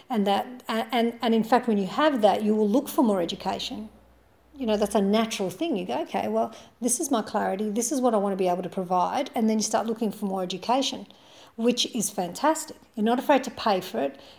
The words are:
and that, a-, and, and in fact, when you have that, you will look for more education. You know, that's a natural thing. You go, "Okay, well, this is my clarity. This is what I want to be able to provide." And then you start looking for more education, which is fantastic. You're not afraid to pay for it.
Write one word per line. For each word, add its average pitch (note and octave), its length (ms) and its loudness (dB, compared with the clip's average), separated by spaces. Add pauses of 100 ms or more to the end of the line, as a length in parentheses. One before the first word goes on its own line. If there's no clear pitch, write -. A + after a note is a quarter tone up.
(100)
and G#3 160 2
that, - 420 -2
a-, A3+ 220 -2
and, A#3 320 2
and A3+ 140 4
in A3 80 4
fact, A#3+ 240 4
when G#3+ 100 2
you F#3+ 80 0
have C#4 360 2
that, G3+ 200 6
you G#3+ 140 2
will G#3+ 120 4
look C#4 200 2
for - 160 2
more G3+ 160 4
education. G3 680 -6 (680)
You C4+ 100 -6
know, G#3+ 100 2
that's G#3 200 0
a G#3+ 40 6
natural G#3 500 2
thing. D#4 260 -2
You F3+ 80 -4
go, A#3+ 180 -4
"Okay, G3+ 240 -4
well, A3 260 -2 (280)
this A#3 180 0
is E4 140 -2
my A3 100 2
clarity. G3+ 480 -2
This A3+ 220 -2
is C4+ 80 0
what B3 120 4
I A3 40 2
want G3+ 160 2
to F#3 40 -2
be F#3+ 120 0
able F3+ 160 0
to F3 40 -8
provide." F3+ 680 -2
And A3+ 120 2
then A3 100 2
you G#3 60 0
start A3 220 0
looking A3+ 260 -2
for - 140 -6
more F#3+ 180 -4
education, G3+ 640 -2 (480)
which A#3+ 360 0
is G#3 160 -2
fantastic. G3+ 680 -2 (180)
You're G#3+ 100 -2
not A#3 140 2
afraid C4+ 260 4
to A#3 60 -8
pay G3 300 0
for A3 180 -8
it. C4+ 220 -4 (180)